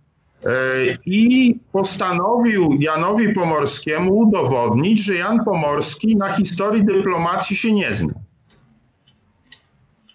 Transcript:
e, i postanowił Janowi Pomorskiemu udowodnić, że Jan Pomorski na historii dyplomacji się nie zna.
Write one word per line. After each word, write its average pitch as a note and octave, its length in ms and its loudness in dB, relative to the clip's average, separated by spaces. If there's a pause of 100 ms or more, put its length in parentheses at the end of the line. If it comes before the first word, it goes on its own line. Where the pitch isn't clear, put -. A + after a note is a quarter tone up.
(460)
e, - 40 0 (560)
i A#3 540 2 (120)
postanowił F#3+ 1080 0
Janowi E3+ 540 0
Pomorskiemu E3 840 0
udowodnić, D#3+ 880 2
że F#3+ 120 -2
Jan G#3+ 280 0
Pomorski E3 720 -2
na G3 160 -2
historii G3 520 0
dyplomacji F#3+ 680 -2
się A3+ 160 -2
nie F3 220 0
zna. E2 200 -4 (2000)